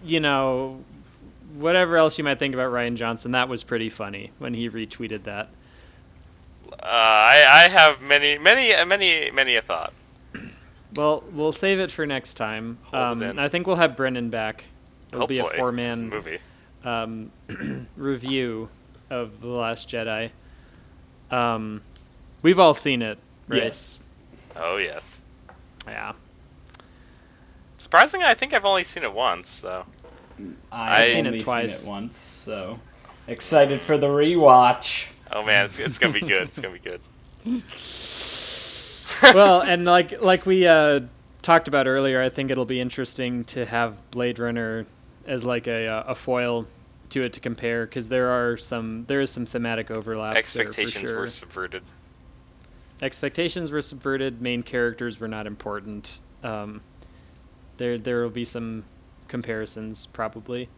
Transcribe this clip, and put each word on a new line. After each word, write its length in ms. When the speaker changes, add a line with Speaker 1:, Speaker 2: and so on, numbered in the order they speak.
Speaker 1:
you 160
know, 640
whatever 400
else 200
you 60
might 160
think 140
about 180
Rian 240
Johnson, 380
that 160
was 140
pretty 260
funny 500
when 140
he 160
retweeted 540
that. 260
Speaker 2:
Uh, 120
I, 840
I 40
have 320
many, 360
many, 360
uh, 120
many, 460
many 260
a 40
thought. 320
Speaker 1:
Well, 280
we'll 180
save 280
it 120
for 140
next 300
time. 500
Speaker 2:
Hold 180
it 80
Speaker 1:
Um, 120
Speaker 2:
in. 160
Speaker 1:
I 100
think 180
we'll 80
have 220
Brennan 320
back. 360
It'll 120
Speaker 2:
Hopefully. 200
Speaker 1:
be 40
a 120
four-man, 340
Speaker 2:
It's 80
a 40
movie. 360
Speaker 1:
um, 1040
<clears throat> 80
review 720
of 320
The 60
Last 420
Jedi. 400
Um, 520
we've 180
all 140
seen 280
it, 160
right? 140
Speaker 3:
Yes. 360
Speaker 2:
Oh, 220
yes. 460
Speaker 1:
Yeah. 260
Speaker 2:
Surprisingly, 500
I 60
think 200
I've 120
only 180
seen 200
it 100
once, 360
so. 360
Speaker 3:
I've 300
Speaker 2:
I've 80
Speaker 1:
seen 160
it 40
Speaker 3:
only 120
Speaker 1:
twice. 400
Speaker 3:
seen 80
it 20
once, 260
so. 600
Excited 540
for 160
the 100
rewatch. 1000
Speaker 2:
Oh, 120
man, 220
it's, 120
it's 220
gonna 140
be 80
good. 220
It's 160
gonna 140
be 60
good. 220
Speaker 1:
<laughs> 180
Well, 400
and 240
like, 360
like 240
we, 220
uh, 340
talked 260
about 200
earlier, 340
I 80
think 220
it'll 140
be 140
interesting 680
to 200
have 320
Blade 280
Runner 460
as, 160
like, 240
a, 200
uh, 200
a 80
foil 520
to 140
it 100
to 60
compare, 480
'cause 200
there 220
are 260
some, 520
there 120
is 120
some 140
thematic 460
overlap 440
there 80
for 180
Speaker 2:
Expectations 480
Speaker 1:
sure. 100
Speaker 2:
were 80
subverted. 560
Speaker 1:
Expectations 680
were 100
subverted, 600
main 220
characters 560
were 80
not 200
important. 720
Um, 380
there, 200
there 240
will 80
be 160
some 380
comparisons, 800
probably. 720